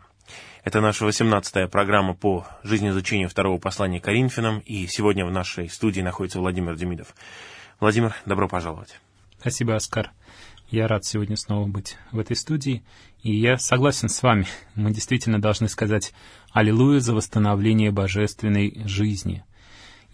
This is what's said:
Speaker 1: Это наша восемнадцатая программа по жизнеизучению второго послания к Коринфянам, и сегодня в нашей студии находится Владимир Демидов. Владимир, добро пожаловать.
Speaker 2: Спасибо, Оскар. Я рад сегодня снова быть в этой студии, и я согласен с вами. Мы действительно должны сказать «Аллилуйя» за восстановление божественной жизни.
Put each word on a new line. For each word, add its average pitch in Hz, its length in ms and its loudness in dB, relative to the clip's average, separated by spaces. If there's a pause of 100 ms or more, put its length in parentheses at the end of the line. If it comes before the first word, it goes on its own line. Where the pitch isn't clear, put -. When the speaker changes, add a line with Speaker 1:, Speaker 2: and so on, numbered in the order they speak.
(640)
Speaker 1:
Это 107 200 0
наша 107 240 2
восемнадцатая 104 600 2
программа 98 440 2
по 90 340 0 (180)
жизнеизучению 98 680 0
второго 95 280 0
послания 92 400 -2
к - 60 -10
Коринфянам, 113 540 0
и 98 300 -8
сегодня 101 360 2
в 87 60 -4
нашей 92 400 -6
студии 95 320 -2
находится 92 360 -6
Владимир 90 380 -2
Демидов. 87 380 -8 (680)
Владимир, 107 340 2 (120)
добро 98 200 0
пожаловать. 87 540 -8 (380)
Speaker 2:
Спасибо, 117 360 -2
Оскар. - 360 -4 (600)
Я 110 180 0
рад 107 160 0
сегодня 107 320 -4
снова 104 300 -2
быть 98 320 -8 (140)
в 113 60 -4
этой 110 160 -4
студии, 139 480 -4 (400)
и 110 140 0
я 120 220 4
согласен 127 500 2
с - 140 -4
вами. 107 240 4 (280)
Мы 107 160 0
действительно 110 480 0
должны 107 300 2
сказать 107 460 -2 (360)
«Аллилуйя» 113 500 4
за 117 140 0
восстановление 107 760 2
божественной 101 960 0
жизни. 98 580 -2 (680)